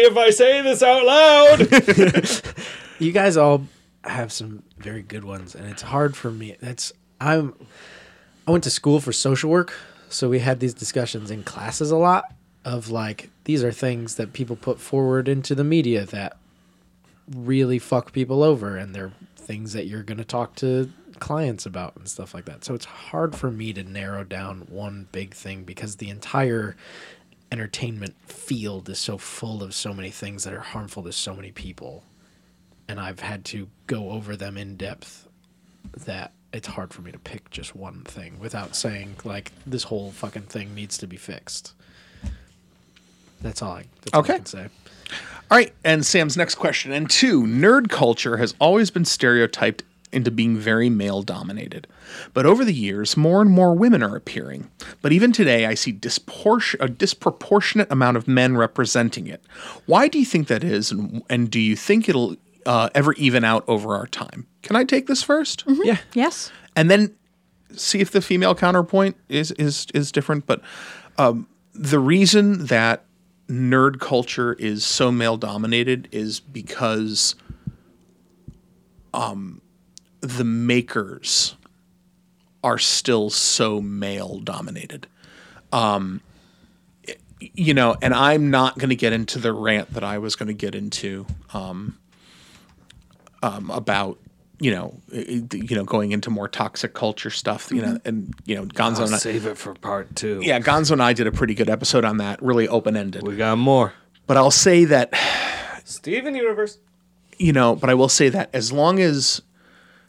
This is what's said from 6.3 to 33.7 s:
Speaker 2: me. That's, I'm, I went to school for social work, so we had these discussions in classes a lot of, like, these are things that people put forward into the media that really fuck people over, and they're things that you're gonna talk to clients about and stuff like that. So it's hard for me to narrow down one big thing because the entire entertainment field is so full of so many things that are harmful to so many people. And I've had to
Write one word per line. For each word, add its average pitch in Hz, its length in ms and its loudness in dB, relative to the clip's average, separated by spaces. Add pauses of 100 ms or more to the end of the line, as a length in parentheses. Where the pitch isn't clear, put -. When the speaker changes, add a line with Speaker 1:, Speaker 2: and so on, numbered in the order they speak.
Speaker 2:
me. 110 280 -12
That's, 123 320 -10 (300)
I'm, 147 320 0 (960)
I 165 40 2
went 170 120 2
to 127 80 -4
school 147 280 2
for 139 140 -6
social 135 380 0
work, 175 200 2 (380)
so - 200 -2
we 127 100 2
had 127 200 0
these 123 140 -2
discussions 113 560 -6
in 107 140 -12
classes 117 480 -6
a 160 40 2
lot 175 380 2 (320)
of, 120 240 -8
like, 110 400 -8 (140)
these 151 200 0
are 120 80 0
things 117 440 -6
that 110 180 -8
people 120 220 -8
put - 240 -6
forward 131 480 0
into 135 260 -2
the 139 100 0
media 120 440 0
that 98 300 -10 (1000)
really 127 420 0
fuck - 360 -4
people 131 280 -2
over, 113 360 0
and 95 180 -12
they're 95 160 -12 (240)
things 107 380 -14
that 104 120 -8
you're 104 160 -10
gonna 107 240 -12
talk 120 300 -6
to 131 340 -2 (300)
clients 147 480 -6
about 90 300 -12
and 95 120 -18
stuff - 240 -14
like - 120 -16
that. - 200 -18
So 135 80 -8
it's 120 120 -10
hard 160 500 -8
for 131 160 -6
me 110 220 -10
to 95 100 -12
narrow 98 400 -12
down 95 380 -12 (100)
one 101 400 -14
big 95 240 -12
thing 95 300 -16
because 101 320 -14
the 104 120 -14
entire 113 680 -4 (760)
entertainment 110 640 -10 (100)
field 104 640 -10
is 92 80 -12
so - 220 -8
full 110 420 -12
of 95 140 -14
so - 180 -10
many 95 160 -12
things 101 360 -12
that 98 100 -12
are - 60 -14
harmful 104 420 -14
to 87 80 -14
so - 240 -10
many 95 160 -18
people. - 520 -18 (840)
And 101 120 -12
I've 95 180 -14
had 101 260 -12
to 98 220 -12 (200)